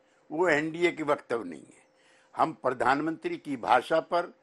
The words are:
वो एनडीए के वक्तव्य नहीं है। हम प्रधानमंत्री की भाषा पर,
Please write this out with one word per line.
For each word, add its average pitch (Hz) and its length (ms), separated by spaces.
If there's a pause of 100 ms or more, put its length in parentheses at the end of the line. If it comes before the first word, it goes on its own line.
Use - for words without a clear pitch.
(320)
वो 175 160
एनडीए 160 440
के 151 100
वक्तव्य 139 420
नहीं 80 220
है। - 200 (500)
हम 147 160
प्रधानमंत्री 143 840
की 143 200
भाषा 127 440
पर, 180 420